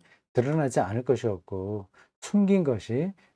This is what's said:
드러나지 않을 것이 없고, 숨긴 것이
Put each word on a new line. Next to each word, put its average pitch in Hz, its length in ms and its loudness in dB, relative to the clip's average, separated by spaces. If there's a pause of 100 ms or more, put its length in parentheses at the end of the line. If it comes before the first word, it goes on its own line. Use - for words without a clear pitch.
(340)
드러나지 139 460 2
않을 110 240 -2
것이 120 240 0
없고, 98 600 -6 (340)
숨긴 196 420 2
것이 139 500 -2 (220)